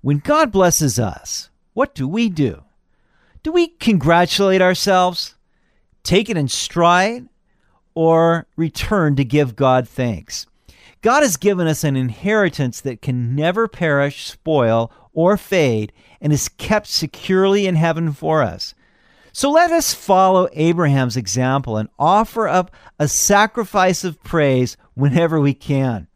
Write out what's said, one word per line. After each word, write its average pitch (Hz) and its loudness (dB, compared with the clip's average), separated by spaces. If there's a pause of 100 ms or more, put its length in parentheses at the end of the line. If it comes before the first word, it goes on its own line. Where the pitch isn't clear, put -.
When 143 0
God 294 0
blesses 165 2
us, - -6 (240)
what 269 -2
do 131 -4
we 220 0
do? 123 -2 (800)
Do 311 -8
we 339 2
congratulate 185 2
ourselves, 180 0 (680)
take 202 0
it 196 -2
in 139 -2
stride, 180 0 (680)
or 165 2 (100)
return 160 -2
to 139 -4
give 127 -2
God 127 2
thanks? - -8 (560)
God 262 2
has 202 0
given 180 0
us 156 -2
an 139 0
inheritance 147 -2
that 123 -10
can 123 -4
never 185 -2
perish, 143 -2
spoil, 117 0 (220)
or 180 2
fade, 127 -2 (300)
and 151 0
is - -2
kept - -4
securely 190 0
in 180 -2
heaven 165 0
for 156 -2
us. 92 -6 (560)
So 277 -2
let 330 4
us 330 0
follow 190 2
Abraham's 147 0
example 127 -2
and 107 -4
offer 208 0
up 180 -2 (280)
a 147 0
sacrifice 202 0
of 170 -8
praise 131 0 (160)
whenever 156 2
we 143 2
can. 131 -4